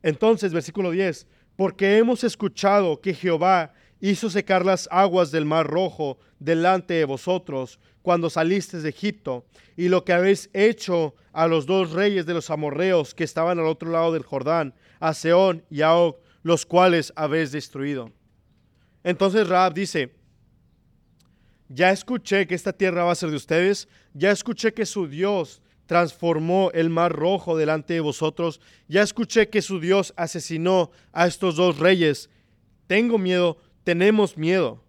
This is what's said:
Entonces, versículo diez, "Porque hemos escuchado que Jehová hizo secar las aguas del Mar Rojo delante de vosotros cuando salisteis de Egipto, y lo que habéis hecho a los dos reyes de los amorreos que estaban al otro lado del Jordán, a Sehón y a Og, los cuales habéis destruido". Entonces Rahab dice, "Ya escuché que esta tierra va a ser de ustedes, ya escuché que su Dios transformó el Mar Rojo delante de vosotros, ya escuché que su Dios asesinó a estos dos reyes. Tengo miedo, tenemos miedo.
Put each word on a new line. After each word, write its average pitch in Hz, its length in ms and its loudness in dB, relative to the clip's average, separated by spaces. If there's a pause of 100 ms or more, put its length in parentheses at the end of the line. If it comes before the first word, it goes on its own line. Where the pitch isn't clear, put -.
Entonces, 196 480 0
versículo 170 400 -4
diez, 180 340 -2 (300)
"Porque 196 420 2
hemos 233 260 2
escuchado 196 800 0
que 190 120 -4
Jehová 175 600 0 (280)
hizo 202 280 -2
secar 185 360 0
las 185 260 0
aguas 180 400 2
del 156 140 -2
Mar 156 200 0
Rojo 156 540 -4 (180)
delante 170 580 0
de 160 100 2
vosotros 139 760 -6 (220)
cuando 170 280 0
salisteis 170 540 -2
de 156 60 -4
Egipto, 143 560 -8 (300)
y 175 120 -2
lo 185 160 2
que 180 100 0
habéis 190 400 2
hecho 196 600 0 (160)
a 165 160 0
los 160 180 2
dos 180 260 0
reyes 190 340 0
de 175 80 -6
los 165 160 -6
amorreos 151 680 -2
que 170 80 -6
estaban 170 340 -2
al 160 80 -2
otro 160 240 -4
lado 165 220 0
del 156 120 -4
Jordán, 143 520 -4 (240)
a 160 140 -2
Sehón 170 560 2
y 147 120 -6
a 160 140 4
Og, 170 220 2 (260)
los 165 220 0
cuales 175 500 2
habéis 156 360 -2
destruido". 135 600 -8 (920)
Entonces 190 440 0
Rahab 185 260 2
dice, 165 400 -4 (1600)
"Ya 170 220 4
escuché 196 540 -2
que 160 80 -6
esta 180 200 -6
tierra 175 320 0
va 175 80 2
a - 20 2
ser 165 160 -6
de 151 60 -4
ustedes, 175 500 0 (260)
ya 156 160 0
escuché 220 440 -2
que 220 120 -4
su 185 220 -6
Dios 175 560 -4 (240)
transformó 170 880 0
el 165 160 0
Mar 165 220 0
Rojo 170 460 -2
delante 156 380 -2
de 165 60 0
vosotros, 156 580 -4 (280)
ya 180 140 2
escuché 214 480 0
que 214 120 0
su 196 180 -6
Dios 180 360 0
asesinó 170 760 -2 (200)
a 170 160 2
estos 170 280 -2
dos 170 240 2
reyes. 165 500 2 (580)
Tengo 226 320 0
miedo, 180 400 0 (240)
tenemos 190 520 2
miedo. 156 540 -2